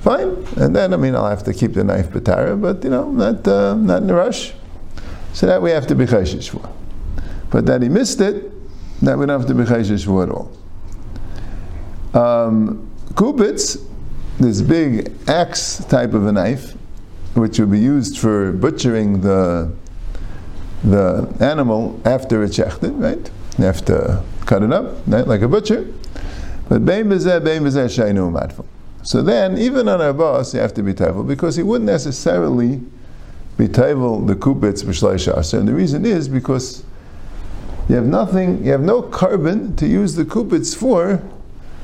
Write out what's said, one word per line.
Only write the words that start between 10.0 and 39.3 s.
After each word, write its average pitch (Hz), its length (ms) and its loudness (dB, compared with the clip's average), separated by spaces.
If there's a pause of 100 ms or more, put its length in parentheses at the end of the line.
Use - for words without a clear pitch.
for 95 180 2
at 85 60 0
all. - 220 -6 (1600)
Um, 117 720 2 (260)
Kubitz, 240 680 0 (560)
this 110 220 2
big 135 500 2 (160)
axe - 580 -2
type 120 280 2
of 104 140 2
a 107 40 2
knife, 104 440 0 (580)
which 113 240 2
will 107 100 4
be 101 120 4
used 131 400 2
for 101 320 2
butchering 107 680 2
the, 90 520 2 (1080)
the 98 560 2
animal 117 640 0
after 123 380 0
it's 98 140 -2
shechted, - 440 -2
right? - 300 -4 (260)
You - 80 4
have - 200 0
to 85 360 2 (240)
cut 101 160 4
it 107 100 2
up, 214 260 -2 (100)
right, 123 200 2
like 107 140 2
a 117 60 4
butcher. 208 440 0 (760)
But 110 160 4
bein 208 200 4
b'zeh, 180 380 2
bein 156 200 0
b'zeh, 139 220 2
sheinu 101 460 2
matful. - 360 -6 (360)
So - 180 2
then, 190 380 2
even 247 280 2
on 185 140 2
our 143 120 2
boss, 139 400 0
you 123 80 -2
have 110 120 0
to 107 100 -4
be 98 80 0
taivel, 92 360 0
because 139 280 -2
he 170 80 0
wouldn't 185 220 0
necessarily 147 960 0 (720)
be 110 120 2
taivel 123 580 2
the 101 80 2
kubitz 101 500 0
b'shloisha 95 540 0
aser. 82 220 0
And 101 80 2
the 117 80 2
reason 170 300 0
is 170 220 0
because 131 560 -2 (1040)
you 120 80 4
have 117 100 2
nothing, 185 600 2
you 135 60 4
have 139 100 4
no 220 220 2
carbon 180 720 0